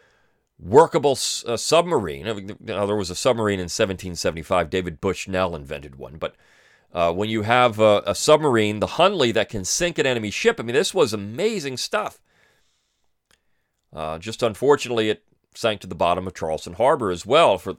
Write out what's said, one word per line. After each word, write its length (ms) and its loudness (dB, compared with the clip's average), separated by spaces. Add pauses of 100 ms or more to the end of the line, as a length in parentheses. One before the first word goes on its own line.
(580)
workable 540 4
s-, 340 -4
uh, 100 -4
submarine, 720 0
I 40 -4
mean, 280 -10
now, 260 -4
there 100 0
was 140 -4
a 60 -8
submarine 420 0
in 100 -6
seventeen 460 -2
seventy-five. 560 -2
David 300 -4
Bushnell 560 -2
invented 400 -14
one, 200 -16
but, 200 -8 (560)
uh, 200 0
when 160 -2
you 140 -2
have 380 2
a, 260 6
a 80 -2
submarine, 640 4
the 80 0
Hunley, 480 2
that 140 2
can 160 -8
sink 340 -4
an 80 0
enemy 240 -2
ship, 300 0
I 20 -6
mean, 120 -6
this 200 0
was 180 2
amazing 640 -4
stuff. 440 -6 (1700)
Uh, 260 -8
just 240 -8
unfortunately, 680 2
it 140 -4 (320)
sank 240 -2
to 60 -16
the 80 -10
bottom 320 0
of 80 -10
Charleston 400 -8
Harbor 360 2
as 160 -6
well 320 6
for, 200 -8